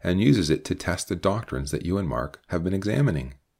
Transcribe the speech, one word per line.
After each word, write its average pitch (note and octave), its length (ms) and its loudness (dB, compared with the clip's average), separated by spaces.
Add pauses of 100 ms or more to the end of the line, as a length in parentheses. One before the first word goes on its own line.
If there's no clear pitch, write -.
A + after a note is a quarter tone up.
and F2+ 180 2
uses A2 300 6
it - 140 2
to - 100 -2
test - 320 -4
the G2 80 -4
doctrines F2 560 -2
that - 140 -4
you F2+ 120 0
and F#2+ 100 -2
Mark B1 400 -4
have E2+ 160 -2
been F#2 100 0
examining. G2 600 0 (260)